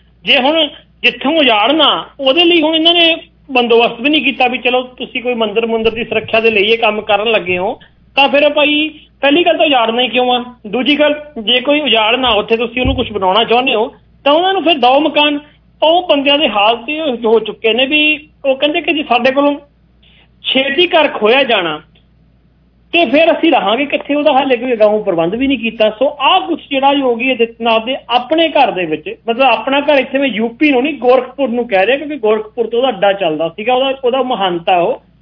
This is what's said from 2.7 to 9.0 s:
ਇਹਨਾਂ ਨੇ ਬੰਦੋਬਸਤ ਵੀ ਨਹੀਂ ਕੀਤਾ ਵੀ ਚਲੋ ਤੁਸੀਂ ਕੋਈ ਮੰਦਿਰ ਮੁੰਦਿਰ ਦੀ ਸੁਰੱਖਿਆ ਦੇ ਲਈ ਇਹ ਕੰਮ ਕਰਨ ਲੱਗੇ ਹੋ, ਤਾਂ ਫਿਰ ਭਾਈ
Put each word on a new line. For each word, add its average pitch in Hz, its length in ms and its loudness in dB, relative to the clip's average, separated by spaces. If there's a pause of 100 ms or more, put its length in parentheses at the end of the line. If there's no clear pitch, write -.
ਇਹਨਾਂ 330 180 2
ਨੇ 330 240 2 (340)
ਬੰਦੋਬਸਤ 233 500 2
ਵੀ 277 80 0
ਨਹੀਂ 302 140 0
ਕੀਤਾ 254 240 0
ਵੀ 247 100 -2
ਚਲੋ 254 240 0
ਤੁਸੀਂ 247 420 -10
ਕੋਈ 247 100 -2
ਮੰਦਿਰ 226 320 -2
ਮੁੰਦਿਰ 220 280 -2
ਦੀ 233 100 -6
ਸੁਰੱਖਿਆ 220 360 -2
ਦੇ 226 120 2
ਲਈ 208 100 0
ਇਹ 220 160 2
ਕੰਮ 214 240 -2
ਕਰਨ 214 300 0
ਲੱਗੇ 180 260 -2
ਹੋ, 196 220 -4 (360)
ਤਾਂ 269 140 4
ਫਿਰ 285 200 4
ਭਾਈ 294 400 0 (320)